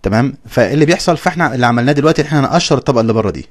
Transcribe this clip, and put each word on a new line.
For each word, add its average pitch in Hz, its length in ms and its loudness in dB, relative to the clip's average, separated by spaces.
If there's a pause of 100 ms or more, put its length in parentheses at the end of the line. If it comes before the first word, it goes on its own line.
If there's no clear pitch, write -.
تمام؟ 120 340 -2 (100)
فاللي 135 400 2
بيحصل، 170 300 0
فاحنا 165 380 -4
اللي 123 120 0
عملناه 120 260 2
دلوقتي 151 300 2
ان 143 40 -2
احنا 151 140 0
هنقشر 139 380 0
الطبقة 123 220 0
اللي 113 120 0
بره 107 180 0
دي 71 200 -12